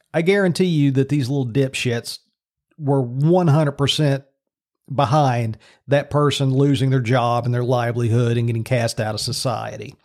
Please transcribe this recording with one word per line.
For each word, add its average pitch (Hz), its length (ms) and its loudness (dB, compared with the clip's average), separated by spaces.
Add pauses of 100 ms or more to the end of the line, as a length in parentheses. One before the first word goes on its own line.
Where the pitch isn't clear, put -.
(140)
I 160 80 0
guarantee 190 440 2
you 147 260 2
that 135 180 0
these 143 180 0
little 135 200 -2
dipshits 123 720 -4 (580)
were 139 240 0
one 147 460 2
hundred 143 260 2
percent 139 500 0 (720)
behind 127 640 0 (300)
that 139 240 0
person 139 420 2
losing 135 380 2
their 135 80 2
job 120 460 0
and 123 80 0
their 123 100 -2
livelihood 120 720 0
and 120 80 0
getting 117 180 -2
cast 117 360 -2
out 107 160 -4
of 104 40 -8
society. 110 840 -8